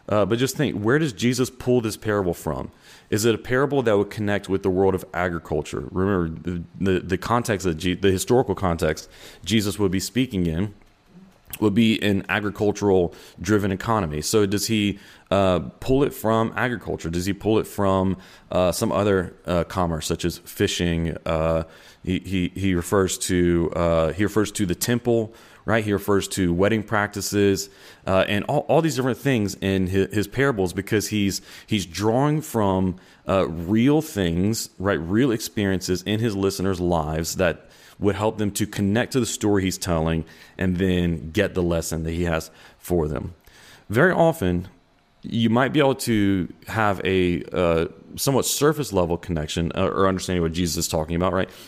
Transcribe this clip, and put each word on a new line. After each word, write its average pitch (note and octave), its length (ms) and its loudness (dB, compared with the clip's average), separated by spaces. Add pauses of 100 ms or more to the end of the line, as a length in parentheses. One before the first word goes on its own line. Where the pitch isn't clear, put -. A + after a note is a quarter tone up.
uh, G#2 140 2
but G#2+ 140 0
just B2+ 180 -2
think, B2+ 200 -2
where A2 240 2
does D3+ 140 -2
Jesus A#2+ 360 0
pull B2 320 0
this G#2+ 160 -4
parable G2+ 380 -2
from? C#2 340 -6 (400)
Is G#2 160 0
it A#2 80 6
a G#2 60 -4
parable C3+ 420 0
that A2 160 4
would G2+ 140 0
connect G2+ 380 -4
with F#2+ 120 0
the G2 80 0
world F#2 240 4
of F2+ 100 -4 (120)
agriculture? E2 720 -4
Remember, F#2 400 0
the, E2 340 -6 (160)
the, F#2 200 2
the F2 180 -2
context, A2 480 -2
that E2+ 100 0
Je-, F2+ 200 -2
the F#2+ 160 2
historical A#2+ 420 2
context E2+ 560 -2 (340)
Jesus G2+ 360 0
would G2 120 2
be F#2+ 80 -2
speaking G2+ 460 -2
in F2 300 -4 (840)
would G#2+ 120 2
be A2 300 4
an G2 240 0
agricultural G2 880 0 (260)
driven G2 300 0
economy. F#2 500 -2
So G#2 240 2
does G2 220 -2
he, G2+ 320 0 (320)
uh, F#2 280 4 (200)
pull C3 240 2
it - 100 0
from A2 440 0
agriculture? F#2 520 -4
Does F2 160 -2
he G2 60 0
pull G2+ 260 0
it - 80 2
from, F#2+ 520 0 (340)
uh, F2+ 220 2
some A2+ 180 -2
other, F#2+ 420 2 (120)
uh, F2 180 2
commerce, E2+ 420 -2
such E2 200 -2
as E2 140 -4
fishing? E2+ 840 -2
Uh, E2 380 0 (400)
he, F2+ 160 -2
he, F#2 340 -2
he F#2+ 220 0
refers F#2+ 440 2
to, F2 560 2
uh, E2 360 2
he F2+ 120 -2
refers G2+ 280 0
to G#2 140 -4
the F2 100 -2
temple, A#2 580 -2 (300)
right? G#2+ 200 0
He G#2 100 0
refers G2 360 2
to F2 240 0
wedding G2+ 300 2
practices, G2+ 840 0 (360)
uh, F#2+ 220 2
and G#2 180 -2
all, C#3+ 220 -2
all C#3+ 140 4
these D3+ 160 0
different B2+ 200 0
things A2 380 0
in F#2+ 320 0
his, F#2+ 260 0
his G2+ 140 0
parables, A2 460 0
because G2 340 -2
he's, G2+ 340 0 (240)
he's G2+ 200 -2
drawing A2+ 560 0
from, F#2+ 560 0 (300)
uh, F#2 200 2
real A2 540 2
things, G2 760 -2
right? F#2 220 0
Real G#2+ 320 2
experiences F#2+ 720 -2
in G#2+ 160 -2
his A2+ 160 -2
listeners' G2 460 0
lives E2 560 -2
that E2+ 260 0 (360)
would G2 140 2
help G#2 240 -2
them G#2 140 0
to G#2 160 -2
connect G#2 460 0
to C3+ 60 0
the A#2 60 0
story G#2 380 0
he's F#2 160 -2
telling D#2+ 440 0 (320)
and F#2 220 0
then F2 540 0
get F#2 240 0
the F2+ 80 0
lesson E2 400 -2
that E2 80 -4
he E2+ 140 -2
has E2 260 -2 (260)
for E2 300 -2
them. D#2 260 -8 (560)
Very D3 220 4
often, G2 560 2 (560)
you A2+ 260 0
might B2 240 2
be D3+ 60 2
able C#3 160 4
to G2+ 520 2 (200)
have G#2 360 0
a, F2+ 380 2 (100)
uh, E2+ 360 2 (280)
somewhat C3 300 0
surface D3 480 0
level F2 240 2
connection, E2 560 -4
uh, F#2+ 140 0
or F#2+ 200 0
understanding F#2 360 0
what E2 80 0
Jesus E2 260 -2
is E2+ 100 -2
talking D#2+ 280 -4
about, F2 180 0
right? F#2+ 160 -2 (180)